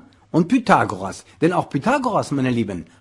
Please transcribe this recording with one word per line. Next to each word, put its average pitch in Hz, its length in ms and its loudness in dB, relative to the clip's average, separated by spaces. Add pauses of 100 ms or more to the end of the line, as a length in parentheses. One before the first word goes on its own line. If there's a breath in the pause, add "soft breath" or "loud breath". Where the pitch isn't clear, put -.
(300 soft breath)
und 165 160 2
Pythagoras. 113 800 0 (160 soft breath)
Denn 170 120 2
auch 170 160 -2
Pythagoras, 214 600 0
meine 131 200 0
Lieben, 101 360 -2 (140 soft breath)